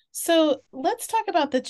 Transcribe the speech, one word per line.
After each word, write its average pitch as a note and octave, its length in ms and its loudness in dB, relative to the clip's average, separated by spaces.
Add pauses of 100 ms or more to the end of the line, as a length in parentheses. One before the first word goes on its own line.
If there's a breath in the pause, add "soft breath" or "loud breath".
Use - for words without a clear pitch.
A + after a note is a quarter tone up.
(120)
So D#4+ 500 2 (120)
let's E4+ 340 -4
talk A4 220 -2
about D#4 220 0
the B3+ 180 0